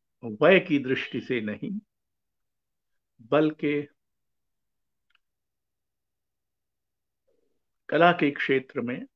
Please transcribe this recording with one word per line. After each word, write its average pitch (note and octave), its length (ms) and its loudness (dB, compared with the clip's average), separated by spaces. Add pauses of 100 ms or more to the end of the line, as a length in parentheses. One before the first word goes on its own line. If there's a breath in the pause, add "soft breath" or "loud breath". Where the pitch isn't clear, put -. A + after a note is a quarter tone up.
(240)
वय D3+ 360 4
की D3+ 180 -2
दृष्टि B2+ 420 -4
से B2 200 -4
नहीं, A2 400 -8 (1400)
बल्कि D3 680 0 (4000)
कला E3+ 240 4
के D#3+ 180 0
क्षेत्र - 500 -4
में C3 360 -8